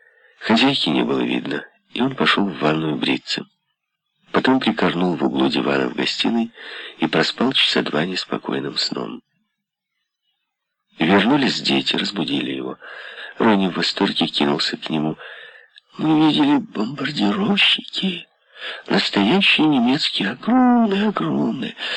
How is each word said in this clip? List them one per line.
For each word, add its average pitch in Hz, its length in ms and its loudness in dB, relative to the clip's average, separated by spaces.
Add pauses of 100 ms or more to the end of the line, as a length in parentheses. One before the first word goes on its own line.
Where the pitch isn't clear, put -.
(400)
Хозяйки 120 500 2
не 65 140 0
было 64 180 -2
видно, 64 440 -4 (280)
и - 80 -4
он 135 140 -2
пошел 98 320 2
в 90 120 -8
ванную 78 380 0
бриться. - 480 -4 (880)
Потом 131 280 2
прикорнул 87 560 0
в 73 80 -4
углу 67 240 0
дивана 67 400 0
в 60 80 -6
гостиной 113 560 -2 (460)
и 80 100 0
проспал 113 460 0
часа - 300 2
два 76 220 -2
неспокойным 71 720 -6
сном. - 440 -6 (1800)
Вернулись 135 600 2
дети, 135 340 0
разбудили - 560 -4
его. 65 260 -8 (600)
Ронни 104 300 4
в 82 100 -4
восторге - 500 0
кинулся - 500 0
к - 120 -12
нему. 78 280 -2 (800)
«Мы 311 300 4
видели 143 300 4
бомбардировщики, 185 1700 -2 (600)
настоящие 156 800 2
немецкие, 135 640 2
огромные, 226 800 4
огромные, - 680 -2 (200)